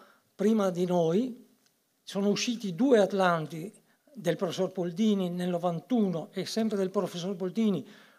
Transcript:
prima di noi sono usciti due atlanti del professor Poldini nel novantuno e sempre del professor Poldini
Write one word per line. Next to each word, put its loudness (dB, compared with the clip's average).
prima 2
di -2
noi 0
sono -2
usciti -2
due 6
atlanti 2
del -2
professor -2
Poldini 0
nel -4
novantuno 0
e -6
sempre -2
del 0
professor -4
Poldini 0